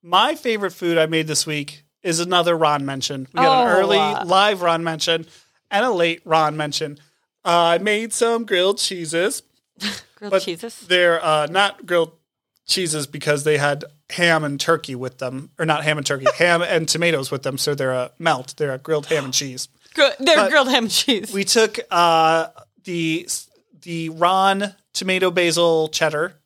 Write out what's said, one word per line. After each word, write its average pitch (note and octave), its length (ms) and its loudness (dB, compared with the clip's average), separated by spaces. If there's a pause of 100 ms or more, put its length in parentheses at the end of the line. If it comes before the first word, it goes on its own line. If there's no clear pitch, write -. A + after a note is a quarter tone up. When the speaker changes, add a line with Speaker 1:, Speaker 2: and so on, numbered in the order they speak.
Speaker 1:
My G#3 340 2
favorite G#3 360 -4
food E3+ 260 -2
I D#3+ 80 4
made D#3+ 220 0
this D#3 180 -2
week D3 380 -8 (180)
is E3 180 -2
another F3 380 2
Ron D3 280 2
mention. C3+ 480 -6
We - 80 -4
got C4 260 4
an F3 80 2
Speaker 2:
Oh, F#3+ 40 4
Speaker 1:
early G3 180 2
Speaker 2:
uh, D3+ 280 0
Speaker 1:
live F#3+ 360 2
Ron E3+ 220 0
mention E3 440 -4 (420)
and G#3 160 0
a B3+ 60 0
late E3+ 340 0
Ron D#3 320 2
mention. D3 400 -6 (480)
Uh, E3+ 300 4
I - 20 0
made G#3+ 360 -2
some A#3 320 0
grilled F#3+ 340 0
cheeses. F3 640 -4 (360)
Speaker 2:
<laughs> G3+ 40 -10 (320)
Grilled G#3 160 -8
Speaker 1:
but F#3+ 120 2
Speaker 2:
cheeses? F#3+ 380 -10
Speaker 1:
they're, F3 420 2
uh, D3+ 240 0
not G3 400 -2
grilled E3 240 0 (560)
cheeses D#3 400 -4
because D3 360 -2
they D3+ 140 2
had C#3+ 260 -2 (280)
ham E3 320 2
and C#3+ 160 -6
turkey D#3+ 340 -2
with B2+ 240 -10
them. C3+ 400 -10
Or E3 80 -4
not D3+ 180 0
ham D3+ 140 0
and C#3+ 80 -6
turkey, C3+ 260 -2
Speaker 2:
<laughs> - 60 -6
Speaker 1:
ham E3+ 240 4
and E3 260 0
tomatoes D#3+ 440 0
with C3+ 100 -6
them. C3+ 160 -6
So D3 160 -2
they're C3+ 200 -2
a B2+ 260 -4
melt. E3 380 -2
They're C#3+ 160 -4
a C3 40 -8
grilled D3 300 -4
ham D3 180 -2
and B2+ 80 -8
cheese. C3 340 -6 (280)
Speaker 2:
Gr-, D#4 80 4 (160)
they're D4+ 160 4
Speaker 1:
But C#4+ 160 2
Speaker 2:
grilled C4+ 180 4
ham B3+ 140 2
and G3+ 80 -4
cheese. G#3 420 0
Speaker 1:
we G3 100 -2
took, G#3+ 360 2 (100)
uh, E3 600 4 (340)
the, E3 440 -4 (540)
the E3 280 -8
Ron F#3+ 680 0 (180)
tomato F#3 380 0
basil E3+ 580 2
cheddar D#3 460 -2 (100)